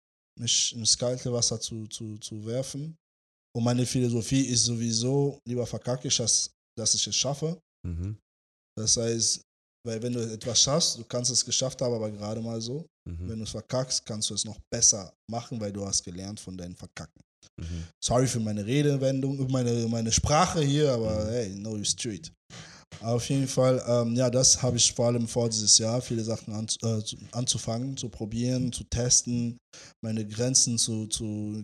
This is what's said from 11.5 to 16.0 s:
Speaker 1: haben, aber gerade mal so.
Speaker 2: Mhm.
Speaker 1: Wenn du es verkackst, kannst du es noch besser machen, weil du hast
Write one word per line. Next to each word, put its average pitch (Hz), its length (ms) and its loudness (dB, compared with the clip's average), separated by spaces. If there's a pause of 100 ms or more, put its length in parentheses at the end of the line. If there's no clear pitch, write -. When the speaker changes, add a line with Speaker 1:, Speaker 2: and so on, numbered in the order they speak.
Speaker 1:
haben, 123 120 2
aber 110 180 -2
gerade 104 300 -6
mal 113 200 -6
so. 131 240 -8 (240)
Speaker 2:
Mhm. 87 200 -8
Speaker 1:
Wenn 110 100 -6
du 110 40 -6
es 107 80 -8
verkackst, 127 540 -2
kannst 107 240 -4
du 110 60 -6
es - 100 -2
noch 107 120 -10 (140)
besser 113 400 4 (180)
machen, 117 300 -6
weil 101 140 -4
du 101 120 -6
hast 98 180 -2